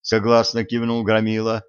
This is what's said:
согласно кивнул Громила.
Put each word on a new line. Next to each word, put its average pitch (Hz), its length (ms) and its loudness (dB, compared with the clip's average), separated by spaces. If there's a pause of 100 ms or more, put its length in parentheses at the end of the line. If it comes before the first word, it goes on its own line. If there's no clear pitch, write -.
согласно 117 640 2
кивнул 117 380 -4
Громила. 110 640 0